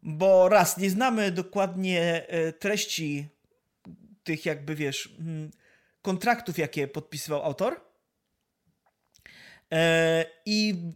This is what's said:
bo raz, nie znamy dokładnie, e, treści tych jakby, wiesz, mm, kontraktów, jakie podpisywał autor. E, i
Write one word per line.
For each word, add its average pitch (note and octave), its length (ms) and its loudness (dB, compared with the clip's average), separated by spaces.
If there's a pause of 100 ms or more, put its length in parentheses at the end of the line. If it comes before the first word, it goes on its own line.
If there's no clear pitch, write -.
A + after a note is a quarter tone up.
bo F#3 460 6
raz, F#3 300 4
nie G3 120 0
znamy A3 420 0
dokładnie, F3+ 960 -2
e, E3 240 -2
treści D#3 760 -4 (960)
tych D#3 220 -6
jakby, D3+ 280 -6
wiesz, D3 460 -6
mm, D#3 300 -10 (520)
kontraktów, G3 560 -2
jakie D3 300 -2
podpisywał D3 540 -6
autor. F#3+ 380 -4 (1900)
E, E3 520 4 (220)
i G#3+ 280 2 (200)